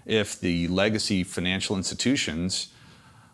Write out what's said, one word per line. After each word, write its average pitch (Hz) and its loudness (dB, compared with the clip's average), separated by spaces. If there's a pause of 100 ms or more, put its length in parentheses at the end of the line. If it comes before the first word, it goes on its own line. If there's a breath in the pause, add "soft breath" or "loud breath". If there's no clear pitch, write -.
if 107 0
the 87 2
legacy 98 2
financial 95 -2
institutions 92 -2 (640 loud breath)